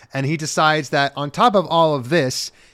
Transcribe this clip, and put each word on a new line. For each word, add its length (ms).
and 140
he 100
decides 540
that 260
on 140
top 240
of 120
all 280
of 140
this, 420